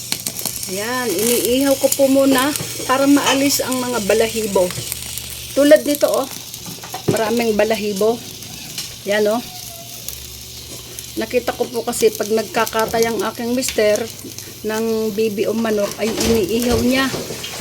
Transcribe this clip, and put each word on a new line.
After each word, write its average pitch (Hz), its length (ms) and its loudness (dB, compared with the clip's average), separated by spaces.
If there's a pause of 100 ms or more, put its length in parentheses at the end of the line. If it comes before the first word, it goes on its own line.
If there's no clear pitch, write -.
(680)
Ayan, 226 400 -2
iniihaw 240 720 4
ko 269 160 4
po 277 80 6
muna 269 480 4 (320)
para 277 240 4
maalis 277 560 4
ang 254 160 -2
mga 240 240 -2
balahibo. 214 640 2 (880)
Tulad 285 240 10
nito, 285 240 2
oh. 254 240 0 (800)
Maraming 226 480 2
balahibo. 214 640 2 (880)
Yan, 208 240 4
oh. 240 80 0 (1800)
Nakita 233 400 -2
ko 240 80 -2
po 233 160 -6
kasi 233 320 2
pag 208 160 -4
nagkakatay 220 800 0
ang 226 80 -2 (160)
aking 240 240 -2
mister 214 400 2 (640)
ng 220 560 -2
bibi 220 320 0
o 208 80 0
manok 214 400 0
ay 202 80 -2
iniihaw 226 800 2
niya 262 240 4 (520)